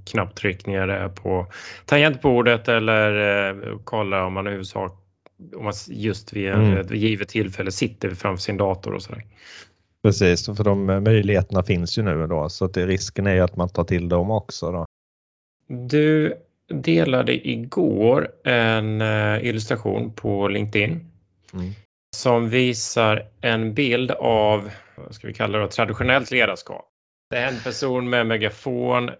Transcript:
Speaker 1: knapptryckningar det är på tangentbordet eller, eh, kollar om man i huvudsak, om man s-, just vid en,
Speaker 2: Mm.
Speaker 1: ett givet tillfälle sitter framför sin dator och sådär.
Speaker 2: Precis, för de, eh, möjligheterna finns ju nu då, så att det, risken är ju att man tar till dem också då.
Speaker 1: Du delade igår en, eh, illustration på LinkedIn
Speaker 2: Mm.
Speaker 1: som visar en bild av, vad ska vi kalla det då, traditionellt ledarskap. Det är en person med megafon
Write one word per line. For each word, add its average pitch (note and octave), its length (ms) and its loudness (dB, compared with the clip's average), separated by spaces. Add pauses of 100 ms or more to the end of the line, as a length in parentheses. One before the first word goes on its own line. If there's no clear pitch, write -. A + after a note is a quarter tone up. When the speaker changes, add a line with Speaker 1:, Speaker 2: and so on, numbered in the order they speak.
Speaker 1:
knapptryckningar F#2+ 840 -2
det G2 60 -2
är F#2+ 160 -4
på F#2 380 -4 (380)
tangentbordet B2 840 4
eller, A2 440 4 (380)
eh, G#2 340 -10
kollar G2 380 -2
om F#2 120 -2
man G2 140 -4
i G2+ 40 -4
huvudsak, F#2+ 460 -8 (580)
om F#2 80 -12
man G#2 100 -4
s-, - 180 -12
just G#2+ 420 -6
vid G2 160 -4
en, G#2 160 4
Speaker 2:
Mm. G2 120 4
Speaker 1:
ett F#2 140 -4
givet G#2+ 380 -2
tillfälle F#2+ 420 -4
sitter G#2+ 380 -4
framför F#2 320 -4
sin G2+ 160 -6
dator G2 360 -2
och F#2+ 80 -6
sådär. A2 220 -14 (800)
Speaker 2:
Precis, F#2+ 420 4
för G#2 180 -4
de, G2 260 2
eh, G2 100 2
möjligheterna G2+ 640 4
finns F2 340 -2
ju A2+ 60 0
nu D#2+ 240 0
då, D#2+ 220 -2
så - 160 -4
att F#2 80 -4
det, F2+ 140 0
risken F#2+ 400 -2
är G2 60 4
ju F#2 80 4
att F2+ 140 2
man F2+ 140 -2
tar E2+ 140 -2
till F2 260 -2
dem F2+ 220 2
också F#2 400 -4
då. E2+ 140 -6 (840)
Speaker 1:
Du D3+ 680 2 (400)
delade C3 760 0
igår A#2+ 840 2 (120)
en, A2 580 2
eh, G#2+ 440 0
illustration A2 680 -2
på G2+ 340 -2
LinkedIn G#2 580 -2 (480)
Speaker 2:
Mm. F#2 180 -6 (440)
Speaker 1:
som A#2 340 2
visar A#2 760 2 (160)
en A2+ 320 0
bild B2 380 0
av, G#2+ 580 2 (260)
vad - 200 -18
ska - 120 -16
vi G#2+ 60 -12
kalla G#2+ 240 -2
det G#2+ 60 0
då, G2 60 -4
traditionellt B2 600 0
ledarskap. A2 540 -2 (440)
Det B2 80 -4
är B2 100 -2
en B2+ 160 -6
person B2+ 460 -4
med A#2+ 180 2
megafon B2 920 -2